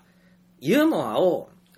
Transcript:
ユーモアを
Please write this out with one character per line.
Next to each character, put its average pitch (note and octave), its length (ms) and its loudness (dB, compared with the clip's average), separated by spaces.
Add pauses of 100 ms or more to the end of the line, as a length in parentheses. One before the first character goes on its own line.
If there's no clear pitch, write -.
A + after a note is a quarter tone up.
(600)
ユ G#3 240 2
ー - 20 2
モ E3+ 240 -2
ア A2 80 -2
を E3 320 0 (280)